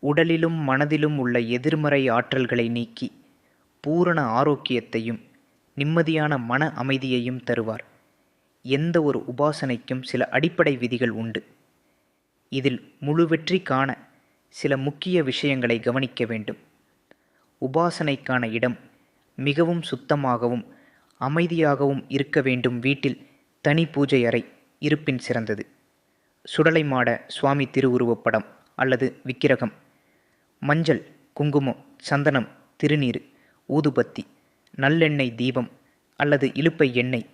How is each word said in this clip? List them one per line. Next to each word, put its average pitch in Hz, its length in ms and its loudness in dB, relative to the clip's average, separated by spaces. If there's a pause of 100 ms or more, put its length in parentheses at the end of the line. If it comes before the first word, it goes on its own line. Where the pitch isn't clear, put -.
உடலிலும் 165 580 2
மனதிலும் 147 580 2
உள்ள 123 200 0 (100)
எதிர்மறை 143 500 0 (100)
ஆற்றல்களை 120 600 0
நீக்கி 117 380 -6 (760)
பூரண 170 360 2 (120)
ஆரோக்கியத்தையும் 117 880 0 (560)
நிம்மதியான 151 600 0 (100)
மன 135 280 0
அமைதியையும் 127 680 -2
தருவார். 113 420 -4 (800)
எந்த 151 380 0
ஒரு 135 220 0
உபாசனைக்கும் 131 760 -4
சில 123 260 -4
அடிப்படை 151 480 0
விதிகள் 120 360 -2
உண்டு. 110 300 -8 (1080)
இதில் 127 280 0 (200)
முழு 151 280 2
வெற்றி 160 360 0
காண 135 320 0 (600)
சில 139 240 0
முக்கிய 147 440 -2
விஷயங்களை 131 560 0
கவனிக்க 127 460 -2
வேண்டும். 110 340 -8 (1000)
உபாசனைக்கான 135 880 -2
இடம் 120 260 -2 (600)
மிகவும் 160 440 0 (100)
சுத்தமாகவும் 123 720 -2 (560)
அமைதியாகவும் 143 880 0
இருக்க 139 320 -2
வேண்டும். 127 380 0
வீட்டில் 135 380 -2 (480)
தனி 151 200 4
பூஜை 143 400 2
அறை 117 140 2 (420)
இருப்பின் 147 380 0
சிறந்தது. 113 440 -4 (840)
சுடலைமாட 151 600 2 (200)
சுவாமி 139 400 0
திருவுருவப்படம் 120 800 2 (320)
அல்லது 127 300 0 (160)
விக்கிரகம், 127 500 0 (880)
மஞ்சள், 147 400 2 (340)
குங்குமம், 143 460 0 (200)
சந்தனம், 139 460 0 (300)
திருநீறு, 143 440 0 (480)
ஊதுபத்தி, 143 540 0 (500)
நல்லெண்ணெய் 143 600 2
தீபம் 123 340 -2 (500)
அல்லது 143 340 2
இலுப்பை 156 420 2
எண்ணெய் 123 380 -2